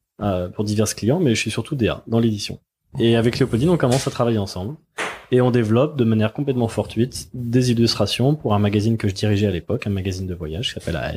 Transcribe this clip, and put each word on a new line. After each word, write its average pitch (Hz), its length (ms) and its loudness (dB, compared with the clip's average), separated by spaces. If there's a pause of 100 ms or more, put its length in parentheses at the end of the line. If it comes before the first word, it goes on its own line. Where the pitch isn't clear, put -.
(220)
euh, 92 280 -2
pour - 140 -6
divers 104 220 0 (100)
clients, 127 240 2
mais 139 160 4
je - 40 -2
suis 110 120 -4
surtout 117 240 -6
D 113 120 0
A 76 200 -4
dans 113 120 2
l'édition. 107 400 -2 (400)
Et 113 160 4
avec 117 240 2
Léopoldine, 123 300 2
on 175 80 2
commence 127 300 2
à 135 40 -4
travailler 117 260 0
ensemble. 101 380 -6 (580)
Et 127 60 6
on 123 100 6
développe 120 480 2
de 127 60 2
manière 110 300 2
complètement 123 340 -2
fortuite - 680 -4
des 123 380 0
illustrations 117 640 2
pour 117 180 -2
un 104 60 2
magazine 104 380 2
que 107 100 -2
je 95 60 0
dirigeais 104 340 0
à 98 40 0
l'époque, 92 360 -4
un - 20 -2
magazine 95 380 -4
de 90 80 -8
voyage 82 320 -8
qui - 60 -6
s'appelle - 240 -6
A 62 200 -6